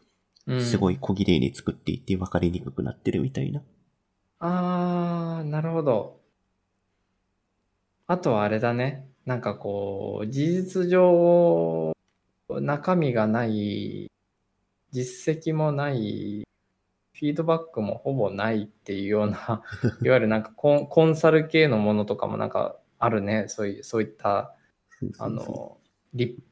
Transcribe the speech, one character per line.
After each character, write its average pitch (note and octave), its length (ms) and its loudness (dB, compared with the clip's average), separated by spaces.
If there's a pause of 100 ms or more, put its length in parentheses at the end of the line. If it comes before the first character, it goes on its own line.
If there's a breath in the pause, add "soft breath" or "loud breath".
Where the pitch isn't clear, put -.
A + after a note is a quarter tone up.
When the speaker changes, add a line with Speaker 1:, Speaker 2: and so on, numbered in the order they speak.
(460 soft breath)
Speaker 1:
う C3 60 -6
ん。 B2+ 40 -2
う - 20 -2
ん。 - 20 -2
Speaker 2:
す A#2 180 0
ご F#2+ 120 2
い F2+ 80 -2
小 - 160 -2
綺 G2 120 -2
麗 E2+ 120 6
に C2 160 0
作 - 160 -6
っ - 60 0
て - 160 -6
い F2 80 -6
て F#2+ 160 -2
分 F2+ 100 -4
か - 140 -2
り F2 100 2
に F2 100 -4
く - 120 -12
く - 100 -6
な - 80 -6
っ - 80 -12
て - 140 -2
る - 100 0
み C3 80 -2
た C#3 100 -6
い C3+ 120 -4
な。 C#3+ 100 -6 (800)
Speaker 1:
あ F3 1000 -2
ー、 D3 60 -6
な D3+ 140 -2
る E3 80 -4
ほ E3 140 -2
ど。 A#2+ 360 -2 (1900)
あ F3+ 100 2
と E3 140 2
は G#2 100 2
あ G#2 60 2
れ A2 100 0
だ A#2+ 160 0
ね。 B2+ 340 -4 (180)
な B2+ 100 -2
ん A#2+ 40 -6
か G#2 140 -4
こ G2+ 680 -6
う、 - 40 -6
事 C#3+ 240 0
実 F#3 360 -2
上、 E3+ 1040 6 (560)
中 D3 480 -2
身 D3 160 2
が G#2+ 160 2
な A#2 180 0
い、 G#2 640 -4 (800)
実 C3 460 -4
績 D#3+ 180 -4
も D#3 160 0
な C#3+ 220 -2
い、 G#2 500 -4 (720)
フ D3+ 120 -4
ィ D3 40 0
ー D3+ 60 -4
ド E3 80 -2
バ E3 160 2
ッ E3 80 -14
ク - 120 -6
も G#2 160 -2
ほ C#3 160 -4
ぼ A2 180 0
な G2+ 220 -2
い G#2 120 0
っ - 20 -12
て - 260 -12
い G2 120 -4
う - 20 -4
よ G#2 180 2
う G#2 60 2
な、 G#2+ 320 -4 (200 loud breath)
Speaker 2:
<laughs> A#2+ 200 -2
Speaker 1:
い B2 60 2
わ C3 80 6
ゆ A#2+ 40 4
る A2 80 2
な A2 100 2
ん G#2+ 40 -4
か - 80 -12
コ D3 240 2
ン-、 C#3+ 140 2
コ D#3+ 180 6
ン D#3+ 100 4
サ D#3+ 140 4
ル D#3 160 6
系 D#3 220 4
の A2+ 100 2
も G#2+ 160 4
の G#2 100 2
と G#2 120 -2
か G#2+ 100 -4
も G#2 100 -4
な G#2+ 100 -2
ん G#2 40 -6
か - 260 -2 (220)
あ A#2 100 2
る A2 140 0
ね。 G#2+ 260 0
そ G#2+ 160 -6
う G2+ 40 -2
い G2 100 -8
う、 - 60 -18
そ A2+ 160 -2
う - 20 2
い G#2 40 -4
っ - 20 -10
た、 - 460 -2 (460 soft breath)
Speaker 2:
そ - 60 -6
う - 80 -8
そ - 0 -
う - 20 -20
そ - 80 -10
う。 - 20 -4
Speaker 1:
あ - 40 -4
の、 - 480 -10 (340)
立 A#2+ 220 -4 (180)